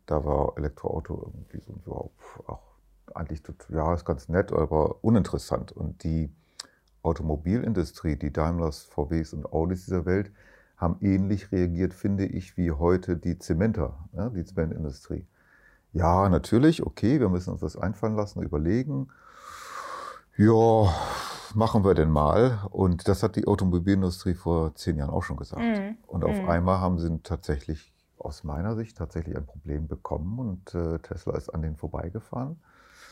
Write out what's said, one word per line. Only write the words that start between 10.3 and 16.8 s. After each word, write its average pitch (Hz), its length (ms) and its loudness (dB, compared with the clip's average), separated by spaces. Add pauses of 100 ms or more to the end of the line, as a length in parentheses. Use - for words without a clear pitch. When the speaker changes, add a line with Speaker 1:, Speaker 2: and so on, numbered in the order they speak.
Speaker 1:
haben 85 220 0
ähnlich 98 520 0
reagiert, 90 420 0
finde 98 320 -2
ich, - 320 -6
wie 87 140 0
heute 87 460 2
die 85 200 -2
Zementer, 98 640 0 (140)
ja, 107 160 -6
die 92 140 -6
Zementindustrie. 78 840 -6 (640)
„Ja, 87 360 6
natürlich, 113 540 4